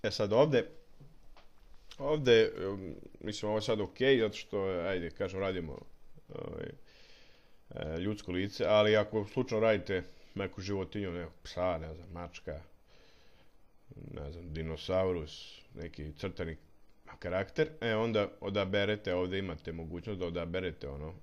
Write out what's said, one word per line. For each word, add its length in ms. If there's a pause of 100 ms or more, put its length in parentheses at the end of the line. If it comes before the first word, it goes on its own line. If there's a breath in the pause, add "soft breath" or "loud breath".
E 80
sad 220
ovde, 340 (1300)
ovde, 540 (160)
um, 260 (260)
mislim, 280
ovo 100
je 40
sad 180
okej, 400
zato 160
što, 280
ajde, 460
kažem, 300
radimo, 380 (500)
ovaj, 420 (1000 soft breath)
e, 300
ljudsko 320
lice, 340
ali 300
ako 300
slučajno 400
radite 360 (320 loud breath)
neku 260
životinju, 520
nekog 200 (100)
psa, 360
ne 160
znam, 180
mačka, 480 (1500 soft breath)
ne 180
znam, 200
dinosaurus, 1080 (140)
neki 380
crtani 440 (640)
karakter, 500 (120)
e, 140
onda 340 (120)
odaberete, 720
ovdje 240
imate 340
mogućnost 480
da 60
odaberete 640
ono 340